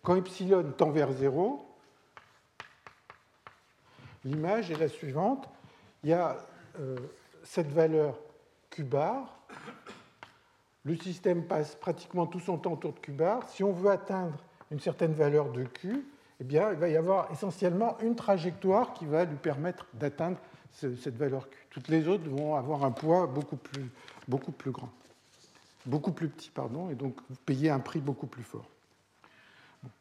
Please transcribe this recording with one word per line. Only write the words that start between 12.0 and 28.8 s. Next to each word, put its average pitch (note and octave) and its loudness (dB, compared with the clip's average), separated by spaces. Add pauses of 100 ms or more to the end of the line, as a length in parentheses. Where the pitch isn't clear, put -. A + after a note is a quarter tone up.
tout F3 -8
son E3+ -2
temps F3 -2
autour D3 -6
de - -18
Q - -12
bar. F3 0
Si - -4
on G3+ 4
veut F#3 4
atteindre F#3 0 (340)
une D3 -4
certaine D#3+ 2
valeur D3 4
de B2 -4
Q, A3 -6 (340)
eh C3 -8
bien, D#3 4
il E3 -2
va E3+ 2
y D#3 4
avoir F3+ 2
essentiellement F#3 0
une A#3 2
trajectoire F#3+ 2
qui E3+ -10
va D#3 4
lui D3 -6
permettre D#3 -2
d'atteindre D3 -2 (320)
ce, B2 -4
cette A#2+ -8
valeur C3+ -2
Q. - -20 (120)
Toutes - -14
les D#3+ 4
autres E3+ 2
vont D3 -2
avoir C#3 0
un C3+ 4
poids E3 4
beaucoup C#3 -4
plus, C3+ -10 (360)
beaucoup D3 -2
plus - -6
grand, A#2 -10 (960)
beaucoup D3 -2
plus D#3 -4
petit, - -14
pardon, C3+ -6
et C#3 -6
donc C3 -6 (120)
vous C3 -12 (100)
payez C#3+ 2
un C3+ 2
prix - -6
beaucoup C#3 -4
plus A#2+ -14
fort. - -14 (1160)